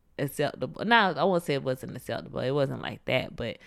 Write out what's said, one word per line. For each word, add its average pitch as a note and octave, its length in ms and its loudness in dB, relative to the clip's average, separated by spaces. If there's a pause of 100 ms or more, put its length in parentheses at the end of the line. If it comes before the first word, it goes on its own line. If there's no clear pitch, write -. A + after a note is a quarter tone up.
(180)
acceptable. C#3+ 680 -2
No, G#3 320 6
I D3+ 80 2
won't F3+ 200 4
say D3 100 0
it C#3 80 -2
wasn't C3 340 -4
acceptable. - 440 -6
It B2+ 120 0
wasn't C#3 300 0
like - 240 -8
that. - 280 0
But A#2 320 -6